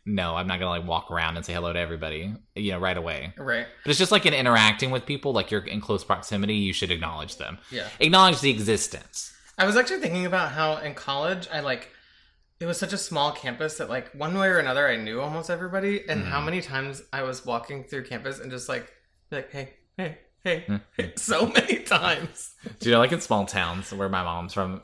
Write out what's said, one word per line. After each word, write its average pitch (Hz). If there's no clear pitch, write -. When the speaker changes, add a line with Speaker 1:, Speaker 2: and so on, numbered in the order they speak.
Speaker 1:
know, 87
I'm 90
not 92
gonna, 92
like, 85
walk 82
around 82
and 85
say 90
hello 87
to 87
everybody, 80
you 104
know, 90
right 92
away. 80
Speaker 2:
Right. 120
Speaker 1:
But 147
it's 143
just, 185
like, 208
in 156
interacting 120
with 131
people, 139
like, 107
you're 104
in 104
close 104
proximity, 101
you 98
should 90
acknowledge 82
them. 76
Speaker 2:
Yeah. 110
Speaker 1:
Acknowledge 175
the 139
existence. -
Speaker 2:
I 190
was 208
actually 381
thinking 180
about 175
how 156
in 147
college, 165
I, 160
like, 131
it 170
was 170
such 185
a 202
small 147
campus 135
that, 151
like, 127
one 156
way 190
or 180
another, 139
I 123
knew 110
almost 156
everybody. 190
And 156
how 110
Speaker 1:
Mm-hmm. 147
Speaker 2:
many 175
times 135
I 135
was 127
walking 127
through 131
campus 131
and 135
just, 123
like, 123
be 147
like, 135
"Hey, 139
hey, 170
hey," 170
Speaker 1:
Mm-hmm. 202
Speaker 2:
<laughs> -
so 220
many -
times. 165
Speaker 1:
Do 110
you 117
know, 117
like, 131
in 165
small 101
towns 92
where 98
my 92
mom's 85
from, 95